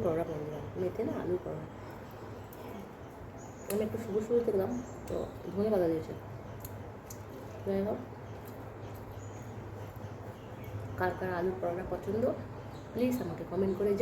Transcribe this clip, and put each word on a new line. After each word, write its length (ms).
পরোটা, 260
বন্ধুরা, 300
মেতে 280
না 40
আলু 220
পরোটা। 220
আমি 140
একটু 180
শুভ 100
শুভ 100
দেখলাম, 240
তো 80
ধনে 200
পাতা 180
দিয়েছে। 200
যাই 200
হোক, 120
কার 200
কার 120
আলু 200
পরোটা 320
পছন্দ, 320
প্লিজ 220
আমাকে 260
কমেন্ট 280
করে 240